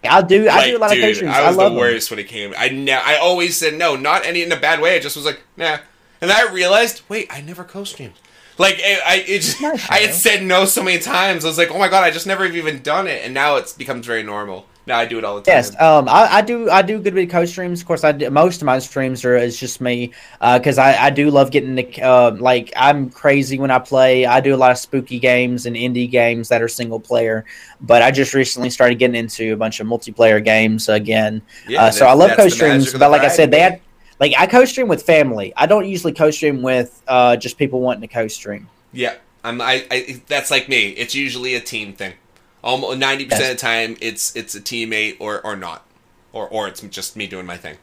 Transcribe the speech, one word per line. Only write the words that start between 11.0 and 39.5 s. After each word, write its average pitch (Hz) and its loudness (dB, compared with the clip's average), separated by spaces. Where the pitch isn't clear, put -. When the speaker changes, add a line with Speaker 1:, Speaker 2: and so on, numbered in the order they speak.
Speaker 2:
times. 180 -2
I - -2
was 156 -6
like, 170 0
"Oh 160 -6
my 190 2
God, 190 2
I 175 4
just 165 -8
never 190 -4
have 170 -6
even 156 -6
done 165 -4
it." 147 -8
And 131 -12
now 139 0
it's - -6
becomes 123 -10
very 113 -6
normal. 104 -12
Now 120 -2
I 117 0
do 117 -8
it 107 -8
all 101 -6
the 101 -10
time. 185 4
Speaker 1:
Yes, - -2
um, 156 6
I, 175 6
I 214 4
do, 233 -2
I 185 6
do 202 -2
good 196 -4
with 185 -2
co-streams. 175 -4
Of - -20
course, 165 -4
I 151 4
do, 143 -4
most 170 2
of 151 -2
my 131 2
streams 131 -6
are, 123 4
is 120 0
just - -10
me, 123 -4
uh, 123 4
'cause 131 0
I, 131 4
I 143 4
do 143 0
love 139 4
getting 131 -2
the, 127 -8
uh, 123 4
like, 123 0
I'm 135 2
crazy 139 0
when 135 -2
I 127 4
play. 127 2
I 123 4
do 135 2
a - 0
lot 127 6
of 123 0
spooky 127 -8
games 123 0
and 120 -8
indie 123 -4
games 117 0
that 113 2
are 117 -2
single 113 -8
player, 113 -2
but 117 6
I 123 4
just 135 -2
recently 127 -2
started 123 2
getting 123 2
into 113 -6
a 110 -4
bunch 110 -6
of 107 -8
multiplayer 113 2
games 110 2
again. 107 0
Speaker 2:
Yeah, 113 4
Speaker 1:
Uh, 113 6
so - 4
Speaker 2:
that's, 123 8
Speaker 1:
I 135 8
love 170 8
Speaker 2:
that's 220 4
the 202 6
Speaker 1:
co-streams, 139 2
Speaker 2:
magic 131 -6
of 131 -2
Speaker 1:
but 143 6
Speaker 2:
the 143 6
Speaker 1:
like 147 4
I 147 4
said, 160 4
they 147 4
Speaker 2:
variety, 175 2
Speaker 1:
had, - -
like, 135 2
I 175 4
co-stream 247 2
with 170 -2
family. 123 2
I 143 2
don't 196 2
usually 175 -6
co-stream 151 0
with, 127 -4
uh, 123 4
just - -8
people 131 -2
wanting 123 -4
to 113 -20
co-stream. 104 -8
Speaker 2:
Yeah, 120 -6
I'm, 120 -10